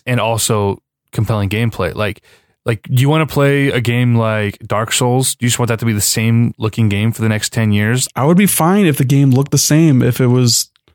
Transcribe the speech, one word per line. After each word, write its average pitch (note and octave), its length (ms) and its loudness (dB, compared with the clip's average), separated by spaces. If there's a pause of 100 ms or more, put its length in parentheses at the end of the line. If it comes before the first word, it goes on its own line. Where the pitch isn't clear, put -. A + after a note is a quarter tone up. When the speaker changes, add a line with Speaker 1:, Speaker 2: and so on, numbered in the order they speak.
Speaker 1:
and B2 140 -2
also G#2+ 600 -2 (300)
compelling G#2 380 -2
gameplay. G#2 440 -2
Like, G#2 300 -6 (420)
like, A#2 200 -4
do B2+ 180 0
you C#3 60 2
wanna D#3 180 0
play C#3 440 0
a B2 100 -2
game A#2+ 340 0
like G#2+ 460 -2
Dark G#2+ 320 -4
Souls? B2+ 420 0
Do - 100 -6
you B2 40 0
just A2+ 100 -2
want A#2+ 120 -2
that A2+ 100 -4
to A#2 60 -4
be A2+ 60 2
the G#2 80 -2
same A2+ 560 0
looking A2 320 -2
game G#2 220 0
for A2+ 100 -8
the A2 80 0
next G#2+ 240 -2
ten A2 200 0
years? A2 420 0
Speaker 2:
I A#2+ 120 -2
would F3 100 2
be G3+ 100 4
fine F#3 400 2
if D3 100 2
the C#3 80 0
game C#3 260 4
looked C3 200 2
the C#3+ 80 0
same D3 440 4
if B2 180 0
it B2+ 80 2
was B2 420 0 (240)